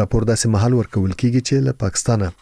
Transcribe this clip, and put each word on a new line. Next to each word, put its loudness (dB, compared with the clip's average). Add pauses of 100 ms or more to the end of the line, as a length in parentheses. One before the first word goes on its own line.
راپور 0
داسې 0
مهال 2
ورکول -2
کیږي 0
چې 0 (120)
له -2 (100)
پاکستانه -2 (100)